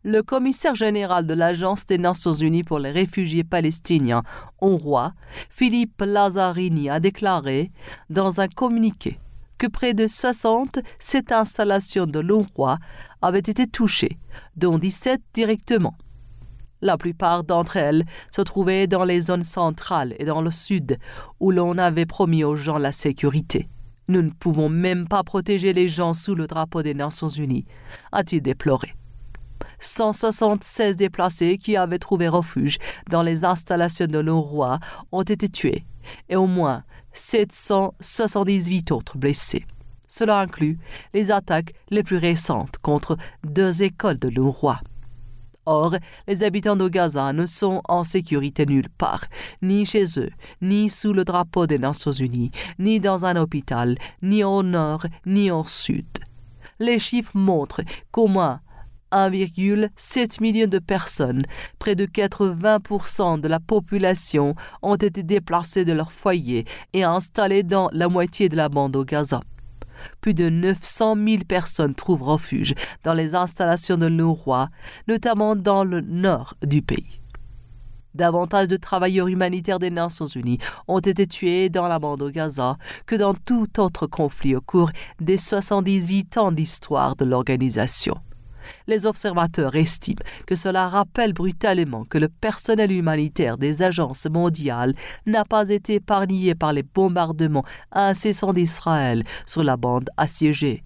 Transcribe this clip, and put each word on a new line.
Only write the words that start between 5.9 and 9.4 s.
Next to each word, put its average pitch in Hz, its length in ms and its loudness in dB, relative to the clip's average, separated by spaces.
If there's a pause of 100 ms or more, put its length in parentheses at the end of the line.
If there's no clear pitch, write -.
Lazzarini, 185 920 0
a 156 120 0
déclaré 170 720 0 (360)
dans 190 300 0
un 190 80 2
communiqué 226 720 -2 (380)